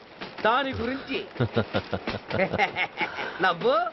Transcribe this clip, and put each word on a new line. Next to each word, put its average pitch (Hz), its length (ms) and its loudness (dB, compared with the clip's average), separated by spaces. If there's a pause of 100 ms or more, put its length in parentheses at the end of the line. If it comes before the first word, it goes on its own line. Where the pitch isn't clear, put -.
(420)
దాని 262 300 4
గురించి. 240 500 -2
<laughs> 160 2250 -2
నవ్వు, 185 360 4 (160)